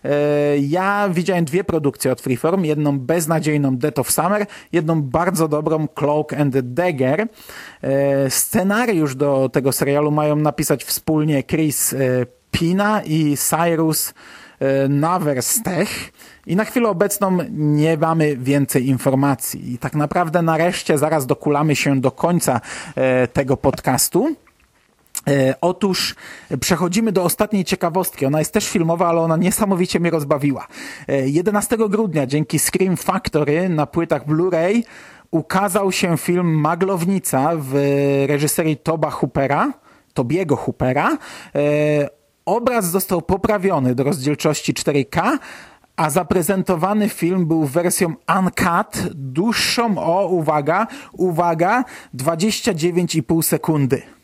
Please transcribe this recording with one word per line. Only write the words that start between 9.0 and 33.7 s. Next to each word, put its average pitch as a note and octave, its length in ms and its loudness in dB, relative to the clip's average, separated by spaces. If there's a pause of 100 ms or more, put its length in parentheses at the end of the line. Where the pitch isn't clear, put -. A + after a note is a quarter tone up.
do C3+ 380 0
tego C3+ 200 2
serialu D3 380 0
mają D3+ 260 2
napisać D3+ 480 0
wspólnie D3+ 580 0
Chris, D#3 500 -2
e, C#3+ 40 -6 (540)
Pina G3 520 0
i D#3 340 2
Cyrus, D#3+ 760 0 (460)
e, C3+ 280 2
Naverstech. D#3+ 1000 0 (580)
I D#3+ 100 -2
na G#3+ 80 0
chwilę A#3 240 0
obecną F#3+ 500 0 (120)
nie D3+ 460 2
mamy D#3 400 0
więcej C3+ 520 0
informacji. C3+ 840 0
I A#2+ 60 -8
tak C#3 160 -8
naprawdę D#3+ 480 0
nareszcie E3 560 0
zaraz D3+ 280 0
dokulamy D3 500 0
się C#3 240 0
do B2 100 2
końca, D#3+ 500 0 (360)
e, B2+ 320 2
tego C3+ 280 0
podcastu. E3+ 800 0 (920)
E, C3+ 320 2
otóż F3+ 540 -2 (460)
przechodzimy F3+ 520 0
do F3+ 100 2
ostatniej F#3+ 420 0
ciekawostki. F3 640 -2
Ona D3 120 2
jest D3+ 140 -2
też G#3 160 0
filmowa, E3+ 400 0
ale E3 120 2
ona D#3+ 160 2
niesamowicie F#3 640 0
mnie E3+ 100 2
rozbawiła. C#3+ 560 0 (420)
E, C3+ 200 0
jedenastego G#3 600 0
grudnia F3+ 380 0
dzięki D3 320 -2
Scream F#3 380 0
Factory E3 720 0
na D3+ 180 0